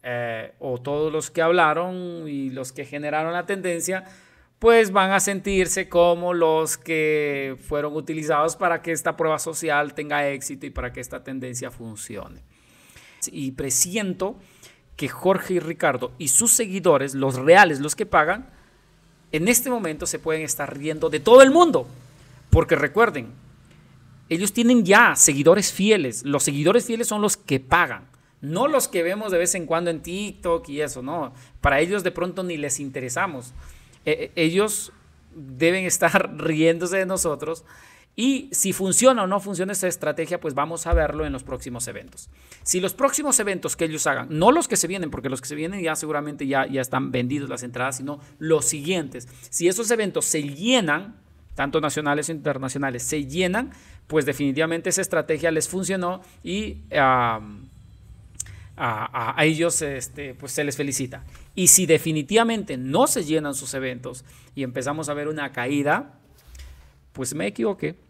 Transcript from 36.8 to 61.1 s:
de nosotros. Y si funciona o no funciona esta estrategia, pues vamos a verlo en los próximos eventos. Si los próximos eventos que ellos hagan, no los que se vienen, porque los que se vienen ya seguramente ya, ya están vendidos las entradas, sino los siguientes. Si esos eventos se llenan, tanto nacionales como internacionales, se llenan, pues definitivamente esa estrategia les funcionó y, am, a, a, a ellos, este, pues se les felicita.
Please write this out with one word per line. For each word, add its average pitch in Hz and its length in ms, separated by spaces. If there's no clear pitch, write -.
de 190 100
nosotros. 175 580
Y 254 380
si 190 200
funciona 208 500
o 185 40
no 196 120
funciona 190 340
esta 190 160
estrategia, 160 520
pues 147 140
vamos 160 320
a 165 60
verlo 156 320
en 147 80
los 123 120
próximos 123 440
eventos. - 420
Si - 180
los 185 140
próximos 277 440
eventos 196 360
que 165 100
ellos 156 220
hagan, 131 240
no 170 220
los 330 160
que 202 80
se 170 100
vienen, 175 240
porque 123 180
los 127 120
que - 80
se 147 60
vienen 175 280
ya 160 140
seguramente 147 500
ya, 135 200
ya 135 140
están 135 300
vendidos 127 380
las 123 140
entradas, 127 340
sino 143 240
los 156 260
siguientes. 147 640
Si 170 200
esos 220 220
eventos 190 340
se 156 180
llenan, 180 760
tanto 143 260
nacionales 147 460
como 165 120
internacionales, 135 640
se 147 240
llenan, 185 460
pues 151 200
definitivamente 147 640
esa 180 100
estrategia 165 500
les 160 180
funcionó 185 520
y, 202 400
am, 117 760
a, 120 560
a, - 80
a 151 40
ellos, 160 380
este, 139 520
pues 139 180
se 151 120
les 143 120
felicita. 139 480